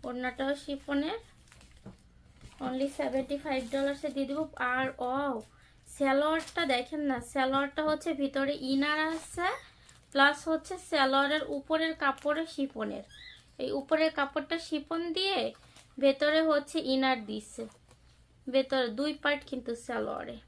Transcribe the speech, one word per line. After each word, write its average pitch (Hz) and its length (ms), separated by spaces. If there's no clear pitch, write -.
ওড়নাটাও 254 520
শিফনের, 285 640
only 262 200
সেভেন্টি 269 380
ফাইভ 277 240
ডলার্সে 277 400
দিয়ে 277 140
দিব। 285 100
আর 254 320
ও, 254 440
সালোয়ারটা 302 680
দেখেন 269 340
না, 277 180
সালোয়ারটা 269 560
হচ্ছে 302 240
ভিতরে 277 400
ইনার 277 460
আছে, 339 340
প্লাস 285 260
হচ্ছে 320 260
সালোয়ারের 277 540
উপরের 320 360
কাপড়ে 294 400
শিফনের। 214 500
এই 254 80
উপরের 311 400
কাপড়টা 294 460
শিফন 320 340
দিয়ে 381 360
ভেতরে 294 500
হচ্ছে 294 300
ইনার 262 460
দিছে। 214 380
ভেতরে 262 380
দুই 269 240
পার্ট 294 260
কিন্তু 254 220
সালোয়ারে 226 500